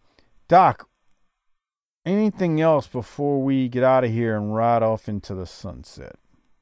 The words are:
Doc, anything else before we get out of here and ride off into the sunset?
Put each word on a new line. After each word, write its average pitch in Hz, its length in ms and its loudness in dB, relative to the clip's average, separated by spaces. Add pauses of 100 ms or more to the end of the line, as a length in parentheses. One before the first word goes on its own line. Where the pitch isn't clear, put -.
(500)
Doc, 170 400 4 (1160)
anything 185 560 0
else 156 260 2
before 143 540 -4
we 131 280 0
get 123 140 -2
out 131 200 4
of 113 80 -2
here 113 240 0
and 104 180 -4
ride 113 300 0
off 110 240 -2
into 104 280 -8
the 92 100 -10
sunset? - 680 -18 (460)